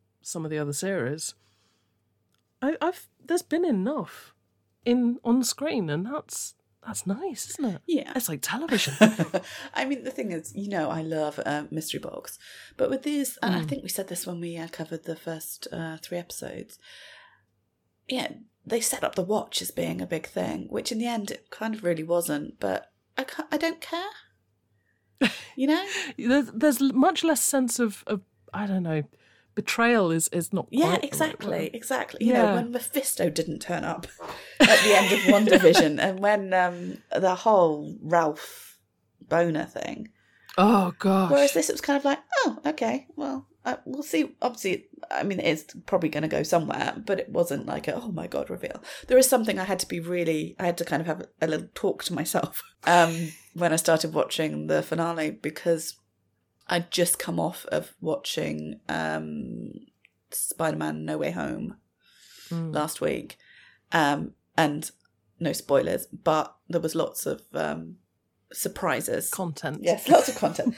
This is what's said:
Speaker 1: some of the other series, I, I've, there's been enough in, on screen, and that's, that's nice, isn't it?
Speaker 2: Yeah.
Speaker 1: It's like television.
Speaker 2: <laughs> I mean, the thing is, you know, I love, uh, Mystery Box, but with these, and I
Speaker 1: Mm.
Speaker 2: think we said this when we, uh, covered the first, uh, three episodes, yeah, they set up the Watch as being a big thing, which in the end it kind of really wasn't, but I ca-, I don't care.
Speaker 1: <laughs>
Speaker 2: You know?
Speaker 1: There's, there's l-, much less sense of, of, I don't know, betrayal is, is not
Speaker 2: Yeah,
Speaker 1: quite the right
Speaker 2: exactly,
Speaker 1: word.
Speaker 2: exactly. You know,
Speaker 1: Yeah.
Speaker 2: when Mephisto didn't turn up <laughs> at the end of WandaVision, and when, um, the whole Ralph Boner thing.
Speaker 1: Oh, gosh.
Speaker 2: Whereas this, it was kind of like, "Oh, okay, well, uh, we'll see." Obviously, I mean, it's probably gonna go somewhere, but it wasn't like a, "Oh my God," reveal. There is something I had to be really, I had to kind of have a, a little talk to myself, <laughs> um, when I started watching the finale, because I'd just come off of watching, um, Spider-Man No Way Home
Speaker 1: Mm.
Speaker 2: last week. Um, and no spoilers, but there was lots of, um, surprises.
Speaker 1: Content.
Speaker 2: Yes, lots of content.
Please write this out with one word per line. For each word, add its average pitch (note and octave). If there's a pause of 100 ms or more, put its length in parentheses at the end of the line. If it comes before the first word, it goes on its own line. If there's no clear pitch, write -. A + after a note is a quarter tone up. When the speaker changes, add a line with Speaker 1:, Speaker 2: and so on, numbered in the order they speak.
(220)
Speaker 1:
some D#3+
of D3+
the D3+
other C#3+
series, D#3+ (1300)
I, D4+
I've, F4+ (180)
there's F4
been E4+
enough A3+ (520)
in, A#3+
on A#3+
screen, C4+
and E3
that's, - (300)
that's -
nice, C4
isn't C#4+
it? F3+
Speaker 2:
Yeah. -
Speaker 1:
It's B3
like D3
television. A#3
Speaker 2:
<laughs> -
I C4
mean, C4+
the B3+
thing A3
is, E3
you G3+
know, E3+
I D#3+
love, D#3
uh, D3
Mystery D#3
Box, - (380)
but -
with C4+
these, D4
and G3
I F3
Speaker 1:
Mm. D#3
Speaker 2:
think -
we F#3
said F#3+
this F3
when F3
we, E3+
uh, E3
covered D#3+
the D#3+
first, -
uh, E3
three -
episodes, - (1300)
yeah, B3+ (360)
they A3+
set -
up -
the F#3
Watch -
as F3
being E3+
a F3+
big D#3+
thing, -
which -
in A3+
the A#3
end G#3+
it -
kind A3
of G#3+
really E3
wasn't, E3
but F#2+ (260)
I C4
ca-, -
I D4+
don't E4
care. F4+ (1120)
Speaker 1:
<laughs> A#3+ (240)
Speaker 2:
You C4
know? F4 (340)
Speaker 1:
There's, B3+
there's C4+
l-, C4+
much D4+
less D#4+
sense C4
of, A3
of, G#3 (320)
I G3+
don't F#3
know, D#3+ (540)
betrayal A3+
is, E3
is E3+
not F3+
Speaker 2:
Yeah, C4
Speaker 1:
quite E4
the -
right -
Speaker 2:
exactly, -
Speaker 1:
word. E3
Speaker 2:
exactly. A#3
You B3
know, A#3+
Speaker 1:
Yeah. G#3
Speaker 2:
when A#3+
Mephisto B3
didn't E3
turn -
up E3+
<laughs> -
at - (160)
the G#3
end F#3+
of -
WandaVision, F#3
and F#3+
when, G3+
um, F3+ (120)
the F#3
whole E3
Ralph D#3+ (420)
Boner E3+
thing. - (500)
Speaker 1:
Oh, G3
gosh. F#3+
Speaker 2:
Whereas C#4+
this, D4+
it -
was -
kind C#4+
of C#4
like, C#4 (280)
"Oh, A3+
okay, C4+ (100)
well, C#4 (160)
uh, B3+ (100)
we'll C#4
see." D4+
Obviously, A3 (240)
I C2+
mean, G3
it's - (200)
probably E3+
gonna D#3
go D3+
somewhere, - (100)
but G3
it -
wasn't -
like -
a, D3+
"Oh A#3
my E3+
God," -
reveal. - (260)
There B3+
is C4
something A3
I F#3
had G3
to -
be F3
really, E3
I F#3+
had F3
to E3+
kind D#3
of E3
have D#3+
a, - (160)
a D#3+
little F3+
talk -
to F3+
myself, - (120)
<laughs> -
um, E3 (240)
when E3+
I D#3+
started D#3+
watching D3+
the D#3
finale, E3
because D#3 (720)
I'd F3
just F3
come E3+
off E3
of -
watching, D#3 (100)
um, D#3 (600)
Spider-Man D#3
No D#3
Way D3+
Home - (720)
Speaker 1:
Mm. E3
Speaker 2:
last D#3
week. D3+ (540)
Um, D3+ (240)
and D3+ (500)
no C#3+
spoilers, D3
but - (140)
there E3+
was D#3+
lots -
of, C3+ (120)
um, D#3 (560)
surprises. -
Speaker 1:
Content. D#3+
Speaker 2:
Yes, E3
lots C#4+
of B3
content. -